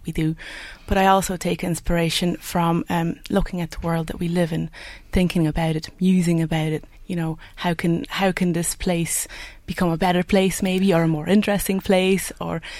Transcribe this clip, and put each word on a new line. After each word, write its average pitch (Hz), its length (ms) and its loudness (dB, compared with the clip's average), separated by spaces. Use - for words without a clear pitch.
we 165 60 -6
do. 160 220 0
But - 100 0
I 190 100 4
also 190 300 4
take 175 260 -4
inspiration 170 760 0
from, 170 500 0
um, 170 400 -2
looking 185 320 0
at 165 120 -6
the - 140 -12
world 165 200 -2
that 180 120 -8
we 175 100 -4
live 170 260 0
in, 160 160 -4
thinking 175 340 2
about 160 300 0
it, 156 140 -8
musing 180 400 4
about 156 320 0
it. 156 120 -4
You 185 100 -6
know, 160 220 -4
how 175 180 -2
can, 170 340 0
how 190 220 0
can 180 220 0
this 165 240 -2
place 170 500 -2
become - 240 0
a 165 60 0
better 180 260 2
place, 190 400 2
maybe, 190 320 2
or 165 80 4
a 160 60 4
more 156 200 0
interesting 196 520 2
place, 185 500 2
or, 170 220 -6